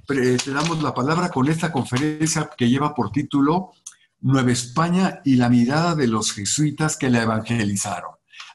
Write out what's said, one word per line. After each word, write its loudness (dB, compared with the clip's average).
pre-, 2
te -4
damos -2
la -2
palabra 0
con 2
esta 0
conferencia -2
que 2
lleva 0
por -4
título 0
Nueva 2
España 0
y 4
la 4
mirada 4
de 0
los -2
jesuitas -2
que 0
la 4
evangelizaron. -2